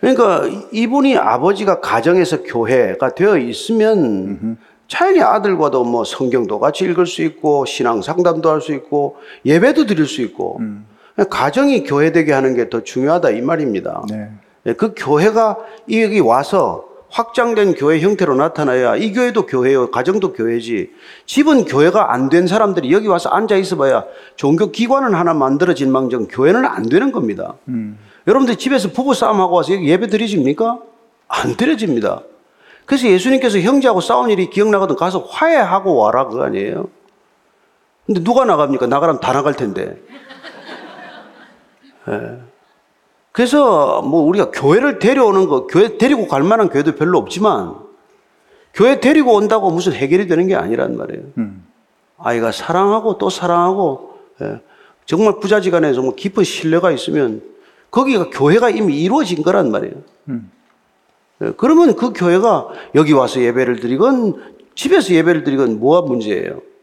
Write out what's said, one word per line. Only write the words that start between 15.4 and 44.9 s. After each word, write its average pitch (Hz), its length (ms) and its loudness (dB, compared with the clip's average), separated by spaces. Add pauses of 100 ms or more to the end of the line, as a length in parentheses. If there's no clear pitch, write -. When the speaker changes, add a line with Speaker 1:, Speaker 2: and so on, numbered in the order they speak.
Speaker 1:
여기 220 280 0
와서 127 680 0 (240)
확장된 226 680 0
교회 151 260 2
형태로 180 340 0
나타나야 127 600 0
이 202 160 -2
교회도 233 320 0
교회요, 127 460 0
가정도 180 420 -2
교회지. 117 580 -4 (340)
집은 285 400 2
교회가 160 480 2
안 131 160 -2
된 175 180 4
사람들이 185 440 0
여기 214 160 2
와서 170 220 0
앉아 202 260 0
있어봐야 147 480 0 (320)
종교 165 360 0
기관은 240 420 0
하나 170 200 0
만들어진 139 580 0
망정 127 360 -2
교회는 175 380 2
안 131 240 -4
되는 214 240 2
겁니다. 101 400 -6 (160)
Speaker 2:
음. 110 280 -8 (300)
Speaker 1:
여러분들 240 300 2
집에서 233 340 -2
부부 262 220 0
싸움하고 196 420 0
와서 175 180 2
여기 185 160 -2
예배 185 180 2
드려집니까? 208 720 -2 (480)
안 - 280 -4
드려집니다. 202 680 -2 (640)
그래서 254 220 0
예수님께서 220 520 2
형제하고 240 420 2
싸운 247 280 0
일이 185 200 0
기억나거든 196 460 0
가서 175 240 -2
화해하고 196 760 0
와라, 120 320 2
그거 120 160 -6
아니에요? 107 440 -6 (1160)
근데 185 180 -2
누가 240 220 2
나갑니까? 143 420 0
나가라면 143 340 0
다 - 120 -2
나갈 143 220 0
텐데. 101 440 -8 (2000)
예. 110 300 -10 (960)
그래서 240 720 2
뭐 160 180 0
우리가 170 300 2
교회를 214 480 2